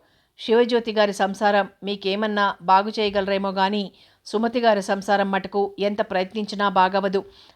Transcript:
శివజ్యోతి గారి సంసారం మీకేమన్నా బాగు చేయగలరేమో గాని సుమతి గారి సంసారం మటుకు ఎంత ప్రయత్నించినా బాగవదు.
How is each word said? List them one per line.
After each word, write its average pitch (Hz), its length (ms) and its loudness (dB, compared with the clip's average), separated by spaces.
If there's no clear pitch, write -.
శివజ్యోతి 233 540 2
గారి 208 200 2
సంసారం 202 560 0
మీకేమన్నా 202 760 -2
బాగు 190 280 4
చేయగలరేమో 196 600 -2
గాని 196 420 -2
సుమతి 233 340 -2
గారి 214 220 4
సంసారం 196 480 0
మటుకు 196 480 -2
ఎంత 202 220 -2
ప్రయత్నించినా 202 680 -2
బాగవదు. 190 560 2